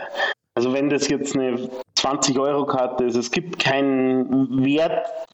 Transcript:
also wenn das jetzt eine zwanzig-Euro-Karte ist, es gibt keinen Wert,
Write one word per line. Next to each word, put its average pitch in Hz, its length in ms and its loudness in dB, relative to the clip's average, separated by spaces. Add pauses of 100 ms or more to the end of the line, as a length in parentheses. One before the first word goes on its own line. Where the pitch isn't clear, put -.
(560)
also 123 180 2
wenn 139 160 0
das 139 180 0
jetzt 143 280 -2
eine 127 340 -2 (260)
zwanzig-Euro-Karte 135 1080 0
ist, 117 100 0
es 120 160 -2
gibt 175 280 -4
keinen 131 1040 2
Wert, 151 440 2 (260)